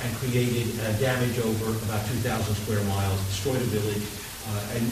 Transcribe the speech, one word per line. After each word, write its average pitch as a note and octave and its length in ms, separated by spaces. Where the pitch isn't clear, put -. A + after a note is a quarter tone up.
and A#2 180
created, A#2+ 560
uh, G#2+ 240
damage B2 400
over A2 320
about G#2+ 160
two A#2 160
thousand A2 400
square G#2 240
miles, G2 400
destroyed B2+ 320
a A2+ 160
village. G#2 320
Uh, G#2+ 320
and, A#2 120